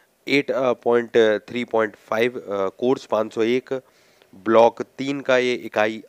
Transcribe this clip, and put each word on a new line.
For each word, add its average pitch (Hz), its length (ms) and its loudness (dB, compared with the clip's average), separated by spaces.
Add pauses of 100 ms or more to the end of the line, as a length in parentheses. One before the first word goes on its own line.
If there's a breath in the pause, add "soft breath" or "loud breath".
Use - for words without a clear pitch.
(280 loud breath)
एट, 139 220 0
अ, 127 220 -2
पॉइंट, 120 440 0
अ, 110 220 4
थ्री 120 260 -8
पॉइंट 110 320 -2
फ़ाइव, 120 420 -4
अ, 98 300 -4
कोर्स 127 380 -2
पाँच 110 280 -2
सौ 113 80 -2
एक, 123 380 -2 (540 soft breath)
ब्लॉक 113 480 2
तीन 139 380 -8
का, 127 160 0
ये 127 180 0
इकाई 110 540 -4